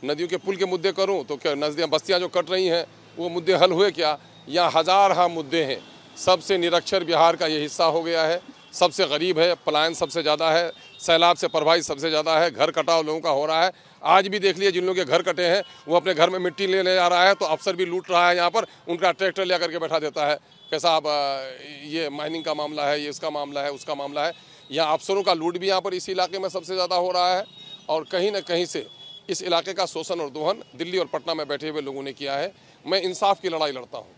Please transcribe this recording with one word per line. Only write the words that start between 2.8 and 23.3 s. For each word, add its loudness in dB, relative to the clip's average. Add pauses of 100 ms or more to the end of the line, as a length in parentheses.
वो -6
मुद्दे 0
हल 8
हुए 4
क्या? 0 (320)
यहाँ 2
हज़ार 6
हाँ 4
मुद्दे -2
हैं। -2 (400)
सबसे 2
निरक्षर 0
बिहार 4
का -2
ये 0
हिस्सा -2
हो 2
गया 0
है, 0 (320)
सबसे 2
गरीब 0
है, 4
पलायन 0
सबसे -4
ज़्यादा 2
है, 2 (280)
सैलाब 4
से -2
प्रभावित 2
सबसे -4
ज़्यादा 2
है, 4
घर 0
कटाव 0
लोगों -4
का -4
हो 0
रहा 2
है। 0 (320)
आज 6
भी -4
देख 2
लिए 2
जिन -2
लोगों 0
के 0
घर 2
कटे -2
हैं 2 (240)
वो 2
अपने 2
घर 4
में -4
मिट्टी -2
लेने 2
जा 4
रहा 6
है 6
तो -2
अफसर -2
भी -2
लूट -6
रहा 4
है 4
यहाँ 2
पर, -2 (220)
उनका 0
ट्रैक्टर -2
ले 0
करके -4
बैठा -2
देता -4
है 2 (340)
कि -4
"साहब, 0
आ, -2 (460)
ये -4
mining -8
का -4
मामला -4
है, 0
ये -8
इसका -8
मामला -6